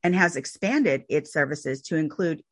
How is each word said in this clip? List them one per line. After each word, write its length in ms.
and 120
has 220
expanded 720
its 240
services 480
to 160
include 440